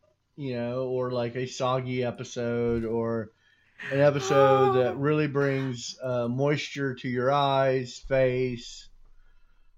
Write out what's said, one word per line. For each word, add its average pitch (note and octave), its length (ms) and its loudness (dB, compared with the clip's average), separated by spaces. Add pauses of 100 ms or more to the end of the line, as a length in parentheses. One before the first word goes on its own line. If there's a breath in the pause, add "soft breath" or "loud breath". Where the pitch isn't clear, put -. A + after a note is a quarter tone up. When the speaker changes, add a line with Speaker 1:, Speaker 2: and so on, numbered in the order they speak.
(360)
Speaker 1:
you C3+ 200 -6
know, A#2+ 280 -4
or, B2+ 260 -2
like, A#2+ 260 -2
a B2+ 100 -4
soggy B2+ 580 -2
episode, A#2+ 800 -2
or A2+ 480 -2 (580 loud breath)
an C#3 100 2
episode C#3 760 6
that B2+ 180 2
Speaker 2:
Oh. C#3 60 -6
Speaker 1:
really D3+ 280 2
brings, C3+ 760 -2
uh, B2 260 -2
moisture C#3 640 -2
to B2+ 140 -10
your B2+ 240 0
eyes, C3+ 680 2
face. B2+ 920 -2 (880)